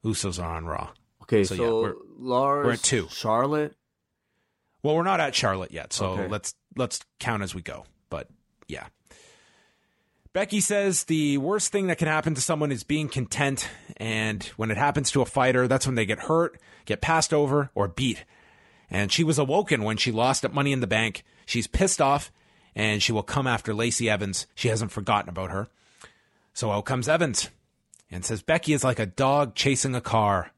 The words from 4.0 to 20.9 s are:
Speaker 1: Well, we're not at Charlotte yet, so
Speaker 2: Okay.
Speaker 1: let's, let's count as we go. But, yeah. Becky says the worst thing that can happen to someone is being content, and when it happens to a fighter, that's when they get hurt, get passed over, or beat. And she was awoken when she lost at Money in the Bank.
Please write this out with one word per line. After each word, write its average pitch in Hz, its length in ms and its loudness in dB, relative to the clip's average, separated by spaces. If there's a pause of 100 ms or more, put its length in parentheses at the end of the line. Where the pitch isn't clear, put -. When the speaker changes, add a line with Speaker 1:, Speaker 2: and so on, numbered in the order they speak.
Speaker 1:
Well, 151 120 4
we're 165 80 2
not 185 160 2
at 143 140 0
Charlotte 95 380 0
yet, 80 220 -10
so 95 180 -2
Speaker 2:
Okay. 95 160 -4
Speaker 1:
let's, 104 260 -6 (220)
let's 123 240 -4 (200)
count 110 220 -2
as 95 140 -6
we 90 80 -10
go. 60 220 -12 (260)
But, - 180 -8 (380)
yeah. - 180 -12 (1500)
Becky 202 280 0
says 202 460 0
the 147 340 2
worst 185 320 -2
thing 196 160 0
that 170 100 0
can 165 100 0
happen 156 280 0
to 131 60 -4
someone 151 300 0
is 120 120 -4
being 151 260 -2
content, 139 580 -2 (300)
and 110 460 -4 (140)
when 110 120 -2
it 104 80 0
happens 139 340 2
to 135 100 2
a 120 40 4
fighter, 127 420 2
that's 131 200 2
when 131 80 0
they 110 100 2
get 107 140 -2
hurt, 165 400 0 (260)
get - 160 -4
passed 160 320 2
over, 143 400 2
or 101 140 0
beat. 117 380 -2 (640)
And 98 220 0
she 170 120 2
was 156 160 2
awoken 147 420 2
when 107 160 -2
she 123 140 0
lost 123 340 2
at - 80 -2
Money 143 180 0
in 131 100 0
the 113 60 -2
Bank. 110 360 0 (240)